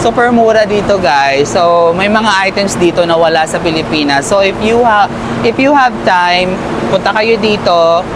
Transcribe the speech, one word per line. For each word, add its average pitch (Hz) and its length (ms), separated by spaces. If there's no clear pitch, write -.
Super 240 320
mura 220 320
dito, 202 320
guys. 156 560
So, 170 400
may 190 160
mga 208 400
items 190 320
dito 175 240
na 170 120
wala 160 280
sa 165 160
Pilipinas. 151 640
So, 196 160
if 196 240
you 226 160
ha-, 208 280
if 233 160
you 277 160
have 254 160
time, 180 480
punta 190 240
kayo 220 240
dito 180 640